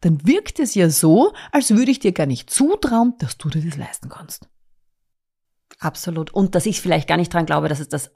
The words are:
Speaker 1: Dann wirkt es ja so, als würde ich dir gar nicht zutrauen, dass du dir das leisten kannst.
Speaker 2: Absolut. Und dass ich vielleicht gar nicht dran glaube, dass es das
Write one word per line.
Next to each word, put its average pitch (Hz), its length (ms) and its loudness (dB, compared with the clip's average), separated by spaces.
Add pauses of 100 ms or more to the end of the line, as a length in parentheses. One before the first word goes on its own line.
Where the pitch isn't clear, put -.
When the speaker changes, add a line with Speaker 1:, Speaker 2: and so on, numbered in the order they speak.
Speaker 1:
Dann 160 260 2
wirkt 349 320 -2
es 269 160 -2
ja 175 160 4
so, 190 420 4 (200)
als 277 180 2
würde 233 200 4
ich 262 100 0
dir 190 120 0
gar 156 140 -2
nicht 127 240 -6
zutrauen, 247 680 2
dass - 200 -6
du 151 100 -6
dir 156 160 -2
das 156 140 -6
leisten - 300 -12
kannst. - 400 -18 (1300)
Speaker 2:
Absolut. 160 540 -6
Und 190 220 2
dass 175 120 2
ich 196 140 -2
vielleicht 160 280 0
gar 170 80 0
nicht 170 160 0
dran 165 140 0
glaube, 151 220 0
dass 151 120 -4
es 147 80 -12
das - 280 -8